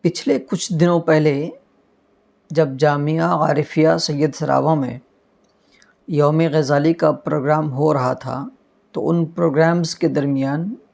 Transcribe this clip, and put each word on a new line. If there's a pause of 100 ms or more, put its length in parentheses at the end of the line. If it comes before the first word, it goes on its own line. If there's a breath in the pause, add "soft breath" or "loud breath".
پچھلے
کچھ
دنوں
پہلے (1000)
جب (100)
جامعہ
عارفیہ (120)
سید
سراواں
میں (1080 soft breath)
یوم (100)
غزالی
کا
پروگرام
ہو
رہا
تھا (440)
تو
ان
پروگرامز
کے
درمیان (200)